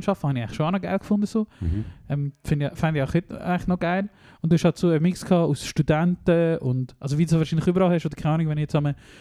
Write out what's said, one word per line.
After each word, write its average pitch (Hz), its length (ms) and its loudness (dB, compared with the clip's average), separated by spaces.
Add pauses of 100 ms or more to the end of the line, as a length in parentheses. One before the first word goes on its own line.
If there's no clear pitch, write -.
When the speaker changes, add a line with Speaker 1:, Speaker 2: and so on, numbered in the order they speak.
Speaker 1:
arbeiten, 196 220 0
habe 139 100 0
ich 120 60 -4
eigentlich 107 120 -10
schon 156 120 -2
auch 170 60 0
noch 190 80 -2
geil 180 180 -4
gefunden. 208 260 -2
So. 220 220 -2 (120)
Speaker 2:
Mhm. 92 260 -2 (220)
Speaker 1:
Ähm, 143 260 -4 (100)
finde 147 280 0
ich, - 60 -16
fände 160 220 0
ich 135 100 -2
auch - 60 -4
heute - 280 -4
eigentlich 180 240 -2
noch 180 120 0
geil. 185 300 -2 (320)
Und 160 100 4
du 175 40 8
hast - 100 4
halt 165 120 2
so 175 120 2
einen 156 120 2
Mix 175 240 0
gehabt 170 240 2
aus 147 160 -2
Studenten 165 960 2
und, 127 400 -4
also 139 180 -4
wie 170 80 2
du 160 80 0
es 165 60 6
wahrscheinlich 160 280 0
überall 180 280 4
hast, 160 100 -2
oder 147 100 -8
keine 156 200 -2
Ahnung, 165 140 0
wenn 151 100 -2
ich 151 40 -2
jetzt 147 120 -2
am 147 180 0 (280)